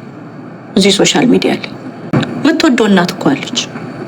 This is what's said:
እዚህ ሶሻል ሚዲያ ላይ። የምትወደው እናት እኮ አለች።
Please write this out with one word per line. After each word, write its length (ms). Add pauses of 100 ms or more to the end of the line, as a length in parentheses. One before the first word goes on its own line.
(760)
እዚህ 180
ሶሻል 340
ሚዲያ 280
ላይ። 160 (640)
የምትወደው 520
እናት 240
እኮ 180
አለች። 400 (400)